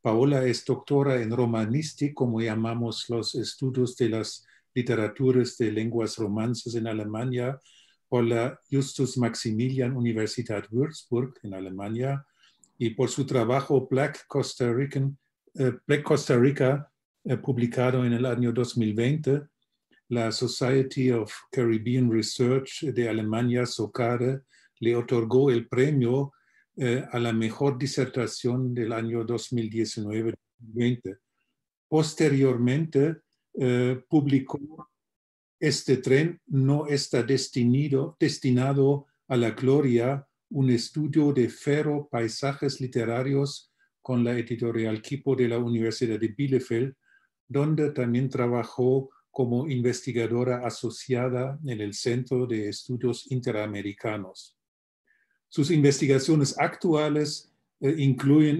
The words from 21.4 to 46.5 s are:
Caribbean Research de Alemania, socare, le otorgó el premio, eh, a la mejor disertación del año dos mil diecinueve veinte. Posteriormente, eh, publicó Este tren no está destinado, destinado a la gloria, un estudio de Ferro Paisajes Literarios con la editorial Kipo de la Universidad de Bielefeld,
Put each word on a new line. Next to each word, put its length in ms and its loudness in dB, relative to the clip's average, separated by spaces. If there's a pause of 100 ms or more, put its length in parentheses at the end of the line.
Caribbean 580 2
Research 720 0
de 280 -2
Alemania, 580 0
socare, 760 -2 (400)
le 160 2
otorgó 560 4
el 160 0
premio, 640 2 (440)
eh, 360 0
a 80 -2
la 120 0
mejor 460 0
disertación 960 -2
del 180 -2
año 300 -2
dos 300 -4
mil 180 -2
diecinueve 640 -4 (240)
veinte. 600 -2 (680)
Posteriormente, 1300 2 (380)
eh, 520 0
publicó 500 2 (1000)
Este 380 2
tren 500 2
no 400 2
está 340 0
destinado, 960 0
destinado 880 2 (220)
a 80 0
la 160 2
gloria, 720 2 (240)
un 200 2
estudio 640 2
de 160 2
Ferro 600 -2
Paisajes 720 -4
Literarios 920 -2 (300)
con 220 0
la 120 0
editorial 640 -2
Kipo 360 -4
de 100 4
la 120 0
Universidad 600 -2
de 80 0
Bielefeld, 720 -2 (500)